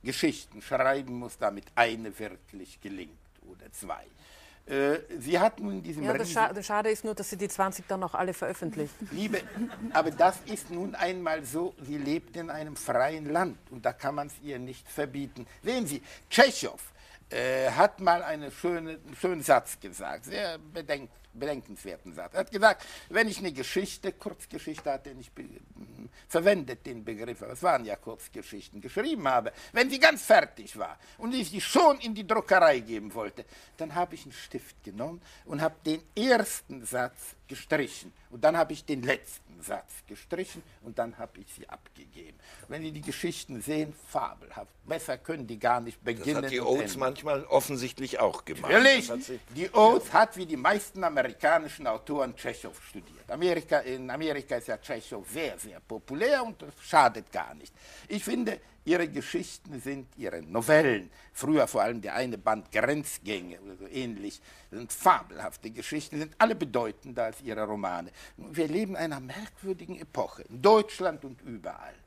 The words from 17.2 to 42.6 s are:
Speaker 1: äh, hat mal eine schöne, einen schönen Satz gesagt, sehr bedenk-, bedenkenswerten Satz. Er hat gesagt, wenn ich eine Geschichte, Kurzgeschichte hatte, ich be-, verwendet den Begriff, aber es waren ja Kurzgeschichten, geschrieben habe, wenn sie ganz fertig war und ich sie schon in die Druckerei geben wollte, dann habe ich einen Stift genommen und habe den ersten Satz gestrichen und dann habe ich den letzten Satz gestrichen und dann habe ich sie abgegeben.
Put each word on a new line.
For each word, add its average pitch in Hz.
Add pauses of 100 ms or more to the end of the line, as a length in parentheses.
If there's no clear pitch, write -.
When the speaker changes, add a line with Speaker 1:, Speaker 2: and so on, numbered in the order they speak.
Speaker 1:
äh, 131
hat 175
mal 175
eine 151
schöne, 165
einen 151
schönen 180
Satz -
gesagt, 87
sehr 170
bedenk-, 151 (240)
bedenkenswerten 113
Satz. 87
Er -
hat -
gesagt, 208 (240)
wenn 220
ich 185
eine 180
Geschichte, 190
Kurzgeschichte -
hatte, 135
ich 127
be-, - (800)
verwendet 170
den 117
Begriff, 113
aber 101
es 127
waren 143
ja 104
Kurzgeschichten, 104
geschrieben 214
habe, 120 (180)
wenn 254
sie 269
ganz 302
fertig 147
war 87 (200)
und 233
ich 220
sie 190
schon 294
in 233
die 202
Druckerei 180
geben 107
wollte, 110 (320)
dann 160
habe 175
ich -
einen 131
Stift -
genommen 131 (240)
und 147
habe 160 (100)
den 156 (120)
ersten 208
Satz - (120)
gestrichen - (180)
und 120
dann 160
habe 156
ich 147
den 139
letzten -
Satz - (160)
gestrichen 170 (180)
und 113
dann 117
habe -
ich -
sie -
abgegeben. 76 (300)